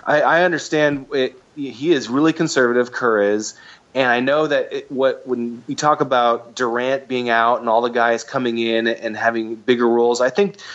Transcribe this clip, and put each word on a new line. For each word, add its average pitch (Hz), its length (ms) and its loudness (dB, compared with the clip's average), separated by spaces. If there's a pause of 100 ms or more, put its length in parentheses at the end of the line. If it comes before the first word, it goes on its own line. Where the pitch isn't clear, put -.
I, 151 160 2
I 151 220 2
understand 151 720 0
it, 131 280 -2 (140)
he 139 380 -2
is 120 160 0
really 147 240 2
conservative, 123 580 2
Kerr 104 440 2
is. 107 200 -6 (380)
And 131 160 0
I 120 120 2
know 147 260 0
that 135 260 -2
it, 139 200 -10
what, 131 340 0
when 120 400 -6
you 143 80 -8
talk 151 260 0
about 120 540 0
Durant 127 540 -2
being 123 200 -2
out 117 300 2
and 117 100 -4
all 113 120 4
the 123 100 -2
guys 117 320 0
coming 123 340 -4
in 113 300 0
and 113 300 -4
having 113 400 -2
bigger 120 300 0
roles, 120 340 2
I 127 100 2
think 202 280 0 (160)